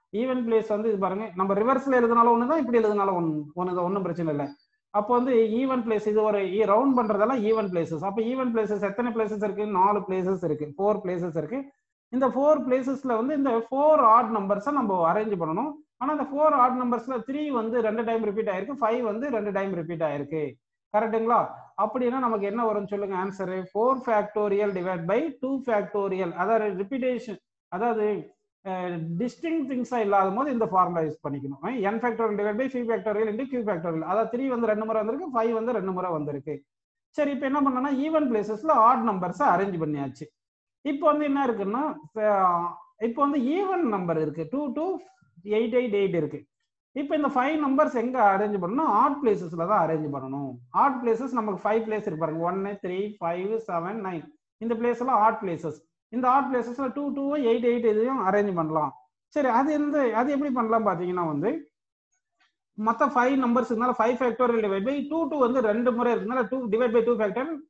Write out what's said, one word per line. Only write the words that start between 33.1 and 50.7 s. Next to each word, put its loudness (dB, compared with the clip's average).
into -6
q -2
factorial. -4
அதாவது 0
த்ரீ -4
வந்து 0
ரெண்டு -2
முறை 0
வந்திருக்கு, -4
ஃபைவ் 2
வந்து -2
ரெண்டு -4
முறை -2
வந்திருக்கு. -6
சரி, 0
இப்ப -4
என்ன 2
பண்ணோம்னா 0
even 0
பிளேசஸ்ல 0
ஆட் 4
நம்பர்ஸை -2
அரேஞ்ச் 0
பண்ணியாச்சு. -6
இப்ப -6
வந்து 2
என்ன 0
இருக்குன்னா, -2
அஹ், 2
இப்ப -4
வந்து 0
even 0
number 0
இருக்கு, -6
two -2
to -2
eight 0
eight 0
eight 0
இருக்கு. -4
இப்ப -2
இந்த 2
five 0
numbers 2
எங்க -2
அரேஞ்ச் 0
பண்ணணும்னா 0
ஆட் 4
பிளேசஸ்ல 0
தான் 4
அரேஞ்ச் 0
பண்ணணும். -8